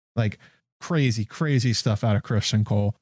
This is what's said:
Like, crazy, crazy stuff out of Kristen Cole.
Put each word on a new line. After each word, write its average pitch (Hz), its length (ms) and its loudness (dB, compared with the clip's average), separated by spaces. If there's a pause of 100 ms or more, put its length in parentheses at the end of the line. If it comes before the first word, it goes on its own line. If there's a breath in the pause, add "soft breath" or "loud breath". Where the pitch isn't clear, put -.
(160)
Like, 110 220 -2 (420 soft breath)
crazy, 127 440 0
crazy 131 480 0
stuff 110 320 0
out 107 120 4
of 101 60 0
Kristen 107 420 0
Cole. 104 380 0